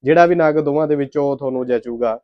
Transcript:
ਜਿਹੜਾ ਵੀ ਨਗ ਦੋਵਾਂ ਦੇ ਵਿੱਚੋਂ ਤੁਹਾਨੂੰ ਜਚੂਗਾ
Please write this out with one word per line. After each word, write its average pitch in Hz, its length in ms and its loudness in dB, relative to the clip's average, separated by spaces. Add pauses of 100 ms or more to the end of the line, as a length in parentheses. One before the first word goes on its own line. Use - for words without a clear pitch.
ਜਿਹੜਾ 160 220 6
ਵੀ 175 100 2
ਨਗ 156 240 2
ਦੋਵਾਂ 147 280 -2
ਦੇ 147 80 0
ਵਿੱਚੋਂ 139 420 -4
ਤੁਹਾਨੂੰ 131 300 -6
ਜਚੂਗਾ 117 560 -4